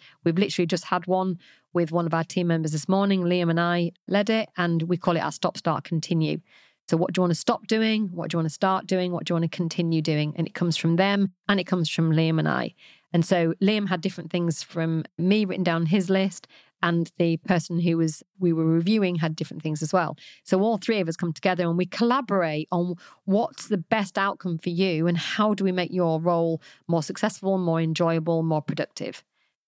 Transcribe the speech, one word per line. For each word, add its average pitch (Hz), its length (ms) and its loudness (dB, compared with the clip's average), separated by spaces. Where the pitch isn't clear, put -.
We've 165 140 0
literally 180 280 0
just 175 200 -2
had 180 200 -2
one 185 320 0
with 170 180 0
one 170 160 0
of 160 80 -2
our 165 80 2
team 175 240 -2
members 160 240 0
this 151 180 -4
morning. 196 340 2
Liam 175 280 2
and 165 80 0
I 170 320 0
led 202 240 0
it, 220 260 0
and 170 280 0
we 175 120 0
call 170 200 0
it - 40 -2
our 143 120 -4
Stop, - 260 -4
Start, - 240 -2
Continue. 160 580 -2
So 170 80 2
what 175 160 0
do 165 60 -4
you 185 40 2
wanna 175 120 2
stop - 320 -2
doing? 220 460 0
What 170 180 -6
do 175 60 -2
you - 20 0
wanna 160 120 0
start 190 360 -2
doing? 180 240 0
What 170 140 -4
do 180 80 -4
you - 20 2
wanna 165 140 0
continue 165 520 -2
doing? 151 360 0
And 165 100 -2
it - 80 -10
comes 170 220 0
from 165 180 2
them, 196 380 2
and 202 100 2
it 180 80 -2
comes 175 240 0
from 160 220 2
Liam 160 260 2
and 156 100 0
I. - 260 -2
And 170 120 2
so 170 360 2
Liam 208 280 2
had 175 120 -2
different 165 300 -6
things 170 320 -2
from 160 420 -2
me 202 260 2
written 185 200 -2
down 170 180 0
on 170 40 0
his 175 220 2
list, 190 380 0
and 170 340 0
the 165 220 2
person 170 420 0
who 170 160 2
was, 160 260 0
we 175 140 2
were 160 140 2
reviewing 180 500 2
had 160 180 -2
different 156 280 -10
things 156 200 -4
as 151 100 -4
well. 175 260 0
So 185 180 2
all 220 160 2
three 208 240 0
of 165 80 -2
us 165 80 -4
come 170 160 -2
together 180 340 0
and 170 120 0
we 180 80 0
collaborate 196 840 0
on 175 260 -2
what's - 440 -2
the 208 100 0
best 202 400 -2
outcome 190 400 -2
for - 100 -8
you 170 380 2
and 175 100 2
how 214 380 0
do 202 100 0
we 185 80 2
make 180 220 -2
your 165 260 2
role 170 400 0
more 165 160 2
successful, 196 540 -2
more 165 240 0
enjoyable, 165 600 0
more 160 180 0
productive. - 640 -8